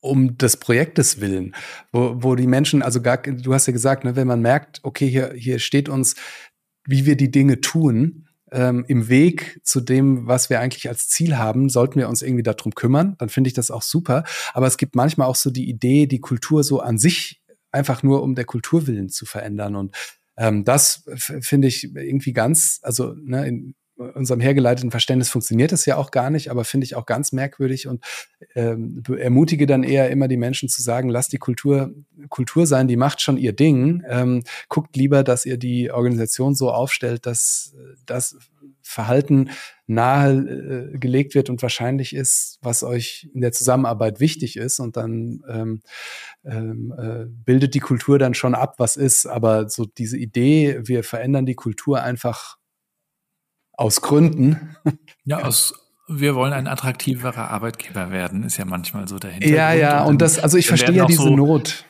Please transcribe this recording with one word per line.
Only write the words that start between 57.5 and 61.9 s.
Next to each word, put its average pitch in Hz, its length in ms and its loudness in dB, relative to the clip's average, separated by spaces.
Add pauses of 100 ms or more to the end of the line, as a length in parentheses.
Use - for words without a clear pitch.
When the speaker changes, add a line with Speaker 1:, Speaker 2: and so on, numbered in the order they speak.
Speaker 2:
werden, 92 320 -4
ist 120 140 -6
ja 101 80 -6
manchmal 92 420 -8
so 98 120 -10
der 98 120 -12
Speaker 1:
Ja, 156 380 2
Speaker 2:
Hintergrund. 165 120 4
Speaker 1:
ja, 147 220 4
Speaker 2:
Und 147 60 2
Speaker 1:
und 147 120 6
Speaker 2:
dann, 165 60 6
Speaker 1:
das, 156 120 2
also 160 180 4
ich 170 100 4
Speaker 2:
dann 170 100 4
Speaker 1:
verstehe 123 120 4
Speaker 2:
werden 175 80 6
Speaker 1:
ja 180 80 6
Speaker 2:
auch - 20 4
Speaker 1:
diese 165 160 4
Speaker 2:
so 139 120 6
Speaker 1:
Not. 143 540 2